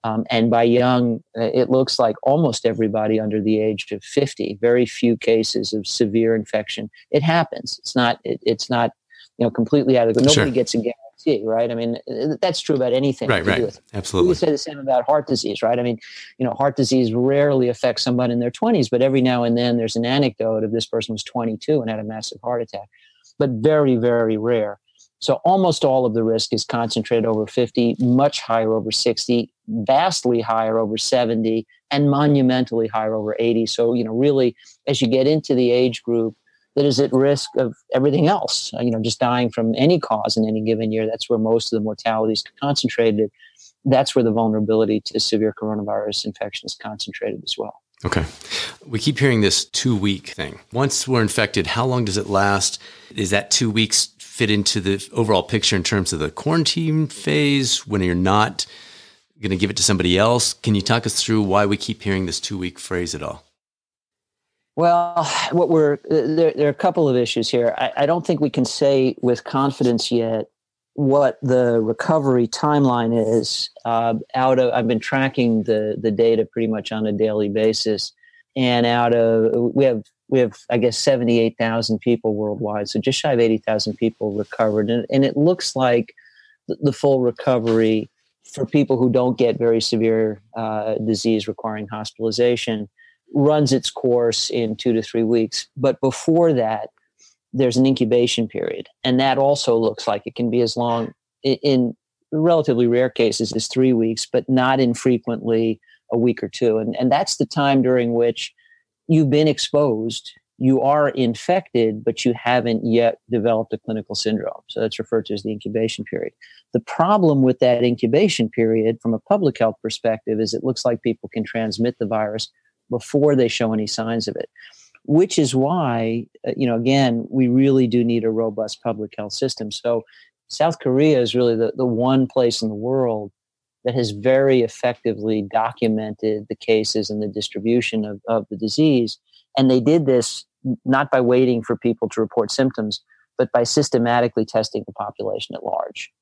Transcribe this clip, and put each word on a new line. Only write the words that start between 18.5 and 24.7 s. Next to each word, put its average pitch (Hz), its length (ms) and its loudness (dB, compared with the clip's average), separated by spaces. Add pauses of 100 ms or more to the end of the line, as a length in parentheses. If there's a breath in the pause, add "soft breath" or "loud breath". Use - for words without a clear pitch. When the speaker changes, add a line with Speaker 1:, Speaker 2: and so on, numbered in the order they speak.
Speaker 1:
twenties, 208 380 0
but 123 140 2
every 135 200 2
now 123 220 2
and 120 120 2
then 120 200 2
there's 113 180 -2
an 117 100 -2
anecdote 113 600 0
of 107 80 -4
this 113 140 -2
person 113 260 -4
was 107 100 -8
twenty-two 117 580 -2
and 113 80 -6
had 110 120 -4
a 107 40 -10
massive 110 380 -12
heart 120 180 -4
attack, 107 280 -10 (500 soft breath)
but 143 120 0
very, 135 460 2
very 117 400 2
rare. 107 440 -2 (400 soft breath)